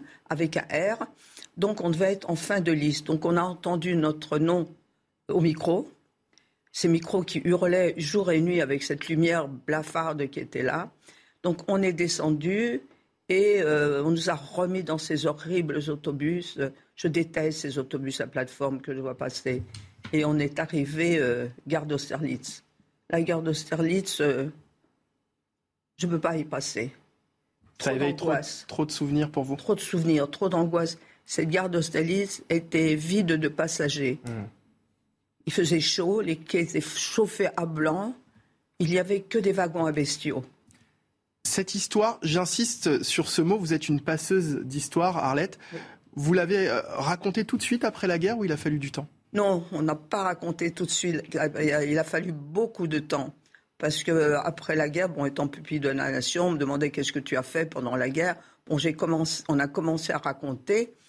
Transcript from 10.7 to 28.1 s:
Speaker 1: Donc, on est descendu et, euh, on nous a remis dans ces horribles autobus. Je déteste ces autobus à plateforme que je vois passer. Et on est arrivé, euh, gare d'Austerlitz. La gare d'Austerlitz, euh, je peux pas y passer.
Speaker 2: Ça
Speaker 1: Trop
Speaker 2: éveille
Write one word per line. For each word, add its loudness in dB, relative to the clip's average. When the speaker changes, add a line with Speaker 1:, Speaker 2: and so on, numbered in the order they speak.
Speaker 1:
Donc, 0
on 2
est 2
descendu 0
et, 4
euh, 2
on 4
nous 0
a 0
remis -2
dans -2
ces -2
horribles -2
autobus. -4
Je -2
déteste 0
ces -4
autobus -4
à -6
plateforme -4
que -8
je -6
vois -6
passer. -4
Et 2
on 2
est -2
arrivé, 0
euh, 2
gare -2
d'Austerlitz. -4
La 2
gare 0
d'Austerlitz, 0
euh, 2
je -4
peux 0
pas 0
y -2
passer. -6
Speaker 2:
Ça 0
Speaker 1:
Trop 2
Speaker 2:
éveille 2